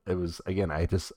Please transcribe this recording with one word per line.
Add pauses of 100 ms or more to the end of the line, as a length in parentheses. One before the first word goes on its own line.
it
was,
again,
I
just